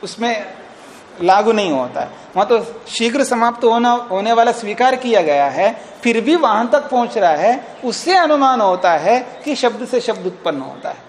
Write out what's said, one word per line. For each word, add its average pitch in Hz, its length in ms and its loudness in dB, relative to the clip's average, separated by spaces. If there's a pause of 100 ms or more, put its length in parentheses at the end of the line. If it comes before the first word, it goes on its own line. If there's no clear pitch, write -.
उसमें 214 500 -6 (680)
लागू 196 300 4
नहीं 202 200 0
होता 127 300 -2
है। 120 60 -6
वहां - 380 -2
तो - 420 0
शीघ्र 240 360 0
समाप्त 240 400 -2
होना, 240 280 4
होने 226 420 -2
वाला 233 180 2
स्वीकार 233 440 0
किया 240 260 2
गया 143 240 2
है, 185 360 0 (220)
फिर 226 180 2
भी 269 140 2
वहां 240 320 0
तक 294 220 0
पहुंच 240 280 -2
रहा 180 140 4
है, 202 540 0
उससे 311 300 -2
अनुमान 277 460 2
होता 180 300 2
है 190 540 0
कि 294 100 -2
शब्द 233 320 -2
से 247 140 -2
शब्द 190 240 -6
उत्पन्न 156 360 -6
होता 135 280 -10
है। 139 80 -12 (120)